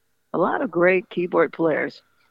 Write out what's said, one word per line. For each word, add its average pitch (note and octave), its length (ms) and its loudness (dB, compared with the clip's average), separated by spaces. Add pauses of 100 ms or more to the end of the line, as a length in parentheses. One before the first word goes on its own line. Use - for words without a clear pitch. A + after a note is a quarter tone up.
(320)
a D#3+ 60 -2
lot G3 240 0
of A3 80 -4
great F3 400 2
keyboard E3+ 420 0
players. C#3+ 500 -2 (280)